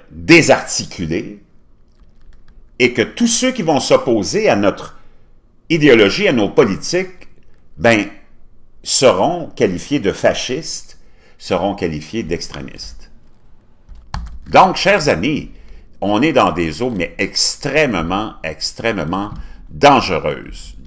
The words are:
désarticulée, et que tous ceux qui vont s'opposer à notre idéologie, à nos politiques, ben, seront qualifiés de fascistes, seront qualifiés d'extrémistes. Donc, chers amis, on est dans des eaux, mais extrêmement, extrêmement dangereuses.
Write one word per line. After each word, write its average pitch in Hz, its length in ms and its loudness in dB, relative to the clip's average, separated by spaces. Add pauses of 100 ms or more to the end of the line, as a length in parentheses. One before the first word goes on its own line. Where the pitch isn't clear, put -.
(120)
désarticulée, 101 1300 0 (1400)
et 120 140 4
que 120 80 0
tous - 260 0
ceux 254 240 0
qui 254 100 -4
vont 156 180 2
s'opposer 127 720 2
à 120 60 4
notre - 440 -2 (720)
idéologie, 147 580 4
à 170 60 2
nos 104 160 2
politiques, - 800 -2 (480)
ben, 107 280 2 (800)
seront 127 720 2
qualifiés 110 440 0
de 98 120 -2
fascistes, - 880 -4 (380)
seront 95 380 -2
qualifiés 85 480 -6
d'extrémistes. - 880 -10 (1400)
Donc, 165 280 6
chers 269 340 2
amis, 110 420 -2 (500)
on 104 200 0
est 156 120 2
dans 104 180 4
des 80 300 -2
eaux, 123 100 -4
mais 90 260 -6
extrêmement, 104 1160 -2 (100)
extrêmement 92 880 -6 (380)
dangereuses. 80 1040 0 (120)